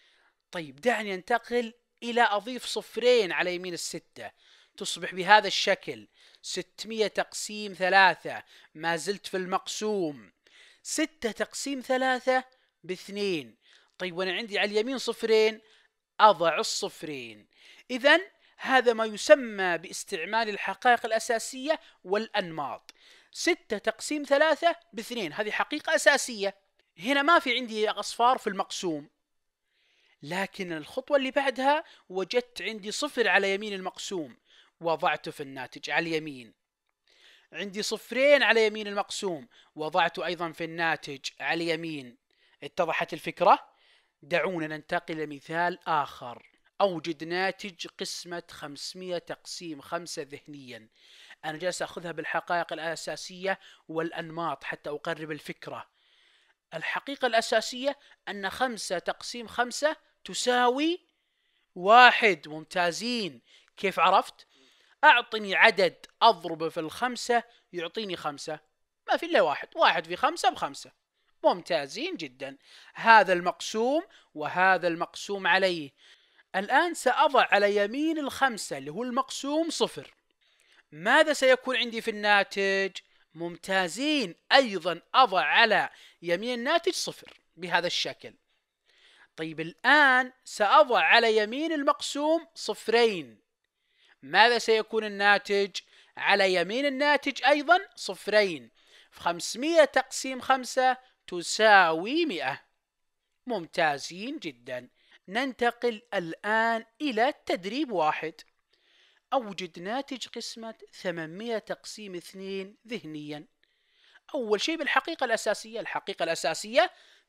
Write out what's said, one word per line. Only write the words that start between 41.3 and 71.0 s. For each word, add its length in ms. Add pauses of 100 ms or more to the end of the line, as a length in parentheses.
على 240
اليمين. 540 (460)
اتضحت 500
الفكرة؟ 540 (540)
دعونا 460
ننتقل 480
لمثال 720
آخر. 580 (360)
أوجد 420
ناتج 640
قسمة 640
خمسمية 680
تقسيم 640
خمسة 500
ذهنيا. 560 (580)
أنا 120
جالس 240
أخذها 300
بالحقائق 600
الأساسية 840 (280)
والأنماط 760
حتى 260
أقرب 420
الفكرة. 640 (760)
الحقيقة 520
الأساسية 720 (320)
أن 200
خمسة 500
تقسيم 480
خمسة 480 (300)
تساوي 720 (760)
واحد. 720
ممتازين. 920 (360)
كيف 220
عرفت؟ 480 (560)
أعطني 520
عدد 500 (160)
أضرب 480
في 100
الخمسة 640 (300)
يعطيني 420
خمسة. 440 (480)
ما 100
في 80
إلا 160
واحد. 340
واحد 320
في 80
خمسة 340
بخمسة. 420 (520)